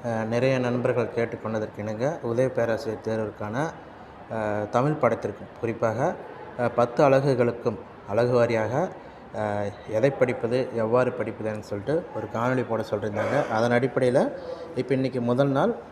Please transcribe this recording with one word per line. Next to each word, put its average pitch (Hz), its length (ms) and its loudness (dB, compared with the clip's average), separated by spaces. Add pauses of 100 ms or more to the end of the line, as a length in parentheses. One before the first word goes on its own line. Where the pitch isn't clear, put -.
அஹ், 110 220 -2
நிறைய 127 340 2
நண்பர்கள் 123 560 0
கேட்டுக்கொண்டதற்கு 113 640 -4
இணங்க, 110 420 -2
உதவி 120 280 2
பேராசிரியர் 113 560 -2
தேர்விற்கான, 110 640 -4 (600)
அஹ், 107 380 -2
தமிழ் 131 220 2
பாடத்திற்கு 110 540 0 (140)
குறிப்பாக, 117 560 0 (440)
அஹ், 120 160 2
பத்து 123 340 4
அலகுகளுக்கும் 123 680 2 (300)
அலகு 120 360 4
வாரியாக, 117 460 0 (460)
அஹ், 104 360 -2 (200)
எதை 110 180 4
படிப்பது, 123 640 2
எவ்வாறு 117 360 4
படிப்பதுன்னு 110 480 -4
சொல்லிட்டு 107 440 -2 (120)
ஒரு 107 180 -6
காணொளி 123 340 2
போட 110 240 0
சொல்லியிருந்தாங்க. 107 600 0
அதன் 117 200 4
அடிப்படையில 127 600 4 (440)
இப்ப 127 180 0
இன்னைக்கு 131 280 0
முதல் 123 280 2
நாள் 165 260 2 (160)